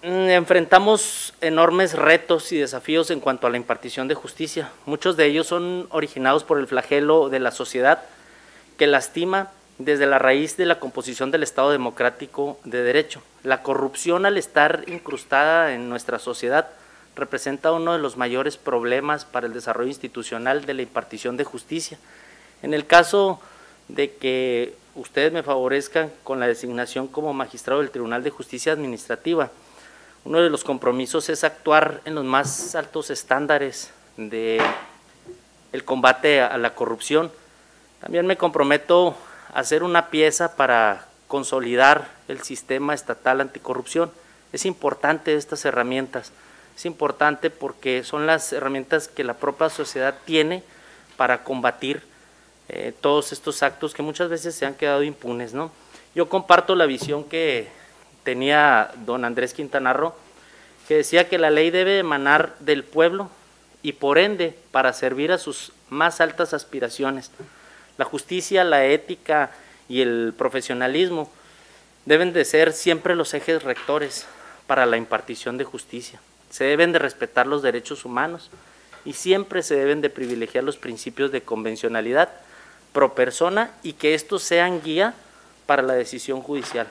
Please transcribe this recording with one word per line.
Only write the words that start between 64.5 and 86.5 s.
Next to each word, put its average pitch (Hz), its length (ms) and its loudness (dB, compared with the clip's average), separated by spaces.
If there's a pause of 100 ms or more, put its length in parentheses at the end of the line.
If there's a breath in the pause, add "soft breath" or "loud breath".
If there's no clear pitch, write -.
para 131 200 2
servir 135 400 -2
a 185 60 2
sus - 340 -10 (180)
más 160 300 0
altas 165 340 0
aspiraciones. 135 800 -6 (640 loud breath)
La 139 60 0
justicia, 180 640 -2
la 143 200 4
ética 151 680 0 (360 loud breath)
y 123 140 0
el 117 360 0
profesionalismo 131 920 -2 (720 loud breath)
deben 165 300 4
de 170 100 4
ser 156 300 4
siempre 170 420 0
los 160 180 -2
ejes 151 300 -2
rectores 139 640 -4 (400 loud breath)
para 131 180 4
la 117 120 2
impartición 117 600 -6
de 135 60 -6
justicia. - 560 -14 (300)
Se - 160 -4
deben 156 260 4
de 165 80 2
respetar 127 480 -2
los 143 140 -2
derechos 123 420 -4
humanos 143 460 -6 (560 loud breath)
y 147 80 -10
siempre 185 500 -2
se 147 140 -2
deben 143 240 0
de 143 80 0
privilegiar 123 560 -6
los 143 100 -6
principios 127 560 -6
de 131 120 -6
convencionalidad 113 840 -2 (600 loud breath)
pro 139 240 2
persona 180 560 0 (120)
y 156 100 -10
que 151 220 2
estos 156 280 -4
sean 175 380 2
guía 170 320 0 (520 loud breath)
para 135 160 2
la 131 120 0
decisión 127 480 -4
judicial. 127 500 -6